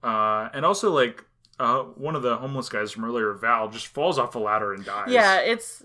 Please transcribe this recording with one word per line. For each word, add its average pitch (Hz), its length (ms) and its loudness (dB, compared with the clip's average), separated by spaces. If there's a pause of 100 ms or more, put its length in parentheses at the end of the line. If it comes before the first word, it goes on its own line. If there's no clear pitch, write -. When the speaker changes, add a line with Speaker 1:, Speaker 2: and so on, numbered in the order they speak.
Speaker 1:
Uh, 107 500 0
and 139 120 -2
also, 202 260 2
like, 127 320 2 (340)
uh, 127 260 0
one 151 340 -6
of 135 40 -4
the 120 140 2
homeless 131 320 -6
guys 104 240 -4
from 113 140 -8
earlier, 117 260 0
Val, 110 380 0
just 110 180 -12
falls 151 320 0
off 120 160 -2
a 120 40 -6
ladder 104 340 0
and 98 100 -12
dies. 98 260 -6
Speaker 2:
Yeah, 208 300 6
it's 226 460 -2